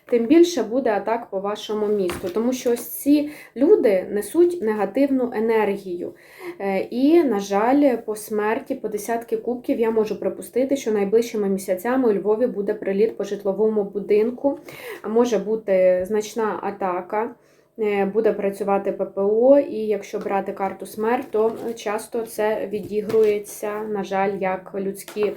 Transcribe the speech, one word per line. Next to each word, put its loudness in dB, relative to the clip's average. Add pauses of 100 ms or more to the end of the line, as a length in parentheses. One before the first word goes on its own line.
тим 2
більше 6
буде 0
атак -2
по -6
вашому -4
місту. -2
Тому 0
що 0
ось -2
ці 2 (260)
люди 4
несуть 0
негативну 0
енергію. -2 (460)
Е, -2
і, 4
на 2
жаль, 4
по -6
смерті, -2
по -6
десятки -4
кубків, -4
я 2
можу 0
припустити, -2
що -4
найближчими 2
місяцями 0
у 4
Львові 2
буде -4
приліт 0
по -4
житловому 0
будинку, 0 (480)
може 2
бути 2
значна -2
атака. -4 (440)
Е, 2
буде 2
працювати -2
П -4
П -6
О, 6
і -2
якщо -4
брати -2
карту -6
смерть, -2
то 2 (240)
часто -6
це -2
відігрується, 0
на -4
жаль, 0
як -4
людські -4